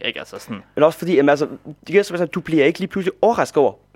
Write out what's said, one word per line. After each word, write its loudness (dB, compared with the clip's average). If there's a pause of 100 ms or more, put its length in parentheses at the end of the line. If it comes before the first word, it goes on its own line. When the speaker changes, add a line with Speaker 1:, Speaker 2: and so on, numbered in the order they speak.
Speaker 1:
ikke? -6
Altså -14
sådan. -12 (120)
Speaker 2:
Men 4
også 2
fordi, -2
jamen, 6
altså, 2 (380)
det -2
er 4
som -8
jeg -6
sagde, -2
du -4
bliver 2
ikke 2
lige -6
pludselig -4 (100)
overrasket 0
over, 2 (240)